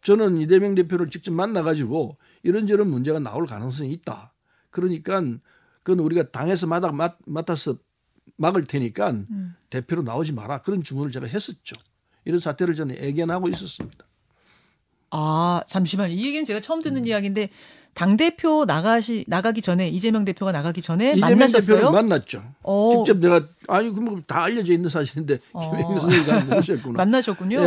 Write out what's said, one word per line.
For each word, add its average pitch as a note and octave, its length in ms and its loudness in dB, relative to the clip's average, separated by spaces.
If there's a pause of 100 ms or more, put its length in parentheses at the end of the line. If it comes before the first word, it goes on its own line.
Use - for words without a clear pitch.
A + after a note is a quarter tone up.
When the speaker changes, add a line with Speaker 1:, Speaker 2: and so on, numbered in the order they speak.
Speaker 1:
저는 G3+ 340 4
이재명 F#3 380 4
대표를 F3 360 0
직접 F3 200 -10
만나가지고 D#3+ 840 -2 (260)
이런저런 G#3 460 2
문제가 C#3+ 300 -2
나올 C3 260 -6
가능성이 C3 480 -8
있다. - 400 -14 (380)
그러니까 F3+ 500 -2 (640)
그건 F3+ 160 2
우리가 D#3+ 320 0
당에서 E3+ 360 -2
맡아-, E3+ 240 -2
맡-, D#3+ 340 -4
맡아서 D#3 500 -6 (640)
막을 E3 280 0
테니까 A2+ 460 -4
Speaker 2:
음. F3 440 -8 (140)
Speaker 1:
대표로 C3 320 -6
나오지 C#3+ 320 -6
마라. A#2 300 -8
그런 G3 200 -4
주문을 C#3 280 -8
제가 C3 160 -10
했었죠. - 480 -12 (500)
이런 F3 140 -2
사태를 E3+ 360 -2
저는 D3 220 -6
예견하고 E3 520 -4
있었습니다. - 560 -12 (1040)
Speaker 2:
아, D#3 560 0
잠시만. F#3+ 440 -2
이 F#3+ 140 -4
얘기는 D4 200 -2
제가 G#3+ 160 -4
처음 E4 200 -6
듣는 C#4 220 -4
Speaker 1:
음. A#3 40 -4
Speaker 2:
이야기인데, G3+ 420 -2 (440)
당대표 D#4 720 2
나가시-, G#3+ 640 0
나가기 G#3+ 340 -2
전에, F3+ 280 0
이재명 G#3 340 0
대표가 F#3+ 300 -2
나가기 E3 280 -4
전에 F#3 300 0
Speaker 1:
이재명 C#4 200 4
Speaker 2:
만나셨어요? A3 460 6
Speaker 1:
대표를 A#3+ 160 6
만났죠. F3+ 500 2 (200)
Speaker 2:
어. G#3+ 400 4
Speaker 1:
직접 G#3 160 6
내가, E3+ 260 6 (220)
아니, G#3+ 260 0
그럼 G#3 320 -6
다 D#3+ 180 -2
알려져 G3 280 0
있는 F3 160 2
사실인데, D3 520 -2 (120)
Speaker 2:
어. E3 240 -6
Speaker 1:
김영선 E3+ 240 -2
선생님 F3 260 4
잘 G#3 200 2
모르셨구나. C#3+ 500 0
Speaker 2:
<laughs> - 20 -6
만나셨군요. G#3 680 0